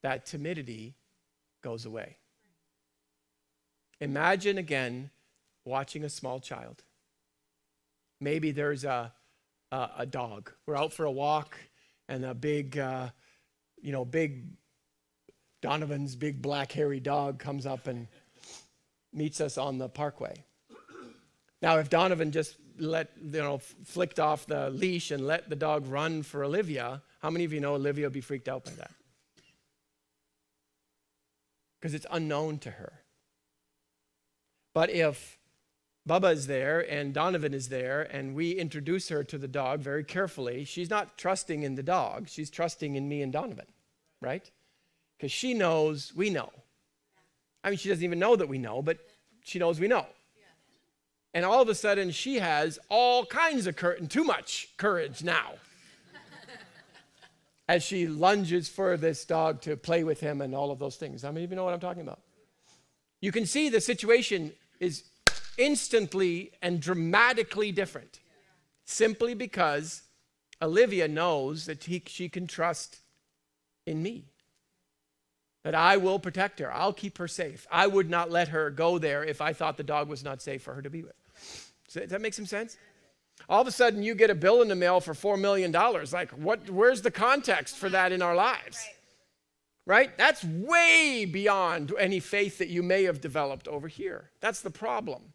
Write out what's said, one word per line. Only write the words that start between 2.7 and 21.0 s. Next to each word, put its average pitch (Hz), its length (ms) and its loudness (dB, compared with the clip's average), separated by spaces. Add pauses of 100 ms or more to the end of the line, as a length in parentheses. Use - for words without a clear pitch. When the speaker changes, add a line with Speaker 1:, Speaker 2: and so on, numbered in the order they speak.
Speaker 1:
Imagine 175 560 0
again 135 540 -4 (520)
watching 135 400 -6
a 147 60 -6
small 131 320 -8
child. 120 420 -14 (1400)
Maybe 151 320 -2
there's 147 320 -4
a, 123 300 -4 (580)
a, 127 180 -6 (100)
a 120 60 -4
dog. 120 460 -10 (140)
We're 151 100 -4
out 147 160 -2
for 160 140 -6
a 143 60 -2
walk, 147 460 -2 (520)
and 131 160 -6
a 127 80 -8
big, 143 440 -4
uh, 131 340 -6 (680)
you 143 120 -8
know, 131 100 -4
big, 139 400 -2 (1200)
Donovan's 143 560 -4
big 139 240 -6
black 139 320 -4
hairy 143 260 0
dog 139 400 -2
comes 139 260 -8
up 135 220 -8
and 120 220 -8 (1040)
meets 151 260 -6
us 147 180 -4
on 131 200 -4
the 127 100 -6
parkway. 147 560 -8 (1160)